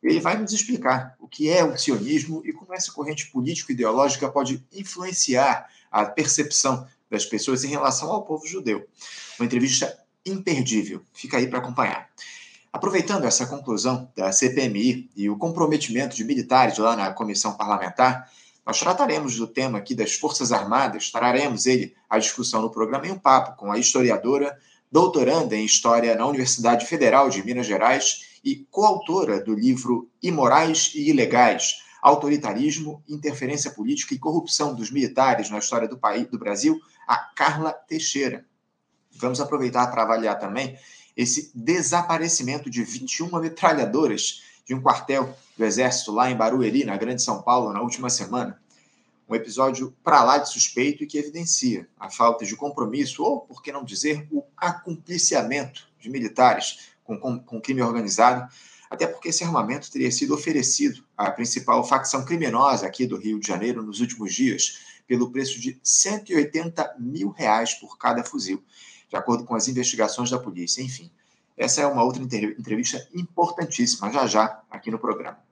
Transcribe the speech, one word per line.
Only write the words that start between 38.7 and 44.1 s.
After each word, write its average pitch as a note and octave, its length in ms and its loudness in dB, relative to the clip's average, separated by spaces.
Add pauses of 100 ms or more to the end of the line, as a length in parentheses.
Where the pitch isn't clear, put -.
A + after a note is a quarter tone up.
Vamos - 240 -2
aproveitar B2 460 0
pra A#2+ 160 0
avaliar A2 340 0
também C3 400 -6 (400)
esse A#2+ 380 -2
desaparecimento D#3+ 1120 0
de A#2+ 140 -4
vinte B2 340 -8
e E3 60 -4
uma E3+ 180 -4
metralhadoras D3 1040 0 (220)